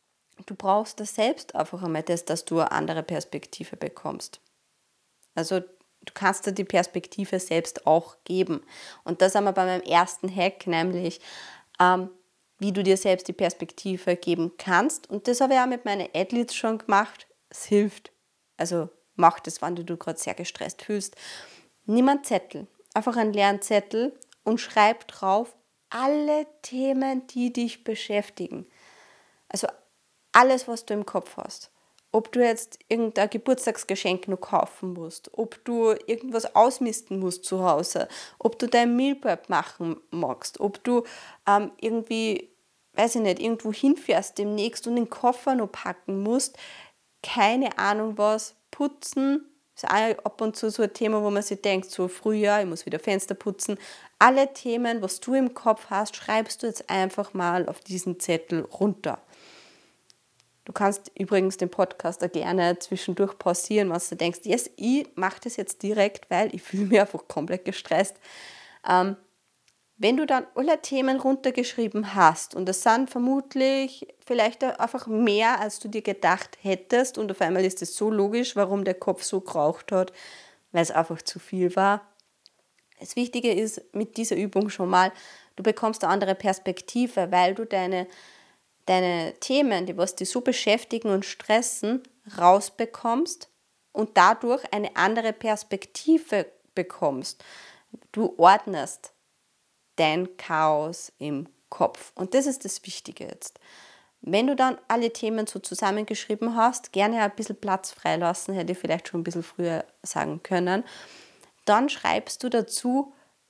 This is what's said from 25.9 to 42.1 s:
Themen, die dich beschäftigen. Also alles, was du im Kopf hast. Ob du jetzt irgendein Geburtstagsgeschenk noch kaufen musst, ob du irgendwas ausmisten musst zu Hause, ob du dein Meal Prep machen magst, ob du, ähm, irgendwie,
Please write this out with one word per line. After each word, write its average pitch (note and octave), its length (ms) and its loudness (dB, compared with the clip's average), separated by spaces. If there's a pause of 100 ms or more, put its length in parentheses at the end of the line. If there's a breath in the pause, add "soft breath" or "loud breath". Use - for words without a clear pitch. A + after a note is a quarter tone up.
Themen, C4 640 -2
die B3 260 -2
dich A#3 300 -4
beschäftigen. G#3 840 -6 (800 soft breath)
Also - 200 -4 (640)
alles, B3+ 360 8
was A#3 180 -8
du G#3+ 100 -4
im G#3 100 -4
Kopf - 320 -8
hast. - 320 -14 (420 soft breath)
Ob A3 200 0
du B3 120 4
jetzt A3+ 360 -2 (100)
irgendein A3+ 400 2
Geburtstagsgeschenk G#3+ 960 -2
noch F#3 140 -4
kaufen - 520 -2
musst, E3 400 -14
ob A3+ 320 -6
du A3+ 260 2 (140)
irgendwas A3+ 500 -4
ausmisten A3+ 640 2
musst F3+ 260 -4
zu F#3 180 -2
Hause, E3+ 440 2 (320 loud breath)
ob A3+ 200 0
du A#3+ 80 -2
dein A#3+ 280 4
Meal C4+ 200 2
Prep A3+ 340 -2
machen E3 480 -2 (140)
magst, D3 480 -6
ob G3+ 240 -4
du, A#3+ 200 2 (440 loud breath)
ähm, G3+ 240 4 (100)
irgendwie, A3+ 680 -2 (440)